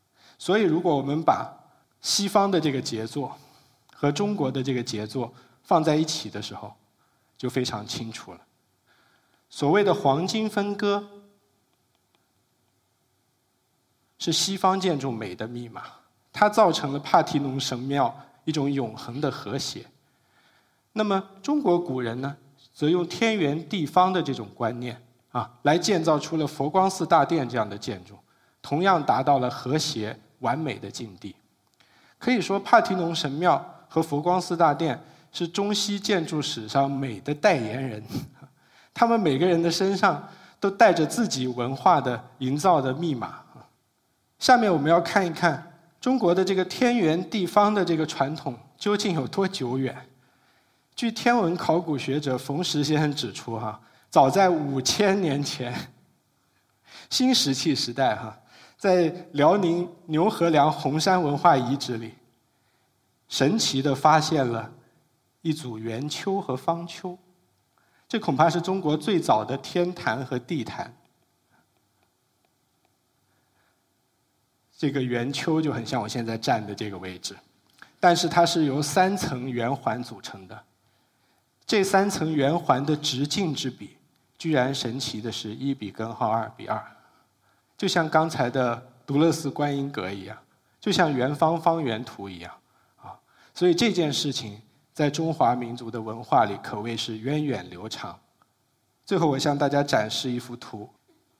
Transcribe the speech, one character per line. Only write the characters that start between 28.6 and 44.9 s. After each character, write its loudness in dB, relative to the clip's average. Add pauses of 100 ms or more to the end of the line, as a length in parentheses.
同 -2
样 4
达 2
到 4
了 0
和 -2
谐 -4 (200)
完 -2
美 -4
的 -12
境 -12
地。 -16 (840)
可 -2
以 2
说 -2
帕 -2
提 -2
农 -4
神 -4
庙 -2
和 -2
佛 -4
光 0
寺 -6
大 4
殿 -4 (360)
是 -6
中 -2
西 -4
建 0
筑 -4
史 -8
上 2
美 -6
的 -6
代 4
言 -4
人， -8 (460)
<laughs> -20
他 2
们 4
每 2
个 2
人 4
的 0
身 0
上 2 (320)
都 0
带 8
着 2
自 0
己 -4
文 -2
化 6
的 -2 (140)
营 -2
造 4
的 0
密 -2
码。 -10 (960)
下 6
面 4
我 4
们 0
要 6